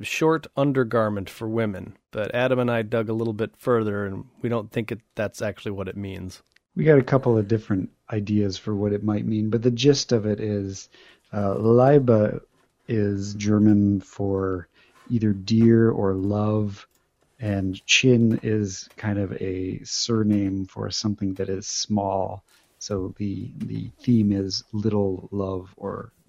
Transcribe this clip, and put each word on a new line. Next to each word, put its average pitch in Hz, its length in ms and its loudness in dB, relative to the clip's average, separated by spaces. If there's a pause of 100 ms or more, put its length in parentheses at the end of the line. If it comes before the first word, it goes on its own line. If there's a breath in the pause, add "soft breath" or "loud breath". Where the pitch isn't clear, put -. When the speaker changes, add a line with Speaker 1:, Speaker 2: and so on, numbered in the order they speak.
Speaker 1:
short 160 440 0 (100)
undergarment 113 720 0
for 113 200 -10
women. 104 480 -4 (140)
But 107 240 -6
Adam 127 240 2
and 120 120 0
I 117 120 0
dug 110 260 -2
a 113 60 -4
little 113 200 -2
bit 104 240 -4
further, 107 480 0
and 98 180 -8 (180)
we 120 60 -4
don't 110 220 -4
think 113 220 -4
it, 101 80 -10 (140)
that's 104 280 -6
actually 104 300 -6
what 95 160 -6
it 90 80 -10
means. 92 460 -10 (340)
Speaker 2:
We 160 80 -2
got 151 140 8
a 123 40 4
couple 127 340 2
of 101 120 0
different 107 420 -2 (200)
ideas 104 460 0
for 107 180 -6
what 101 180 0
it 104 120 -4
might 107 220 -2
mean, 110 240 -2
but 113 120 0
the 123 80 4
gist 131 420 2
of 107 140 2
it 104 140 -2
is, 101 480 -6 (440 soft breath)
uh, 101 240 -2
Leibe 120 840 6 (460)
is 101 480 -2
German 104 640 4
for 95 680 -4 (420)
either 110 220 2
dear 113 580 6
or 98 240 0
love, 104 720 -2 (540)
and 98 460 -4
Chin 117 560 4
is 107 540 -4
kind 104 220 -4
of 98 160 -4
a 92 500 -6
surname 104 840 0
for 107 240 -8
something 101 440 -4
that 98 140 -6
is 98 180 -6
small. 98 760 -4 (380)
So 95 380 -6
the, 101 400 -6
the 107 320 -8 (100)
theme 110 320 4
is 98 300 -2 (100)
little 101 600 -2
love 95 440 -6
or 101 360 -12 (160)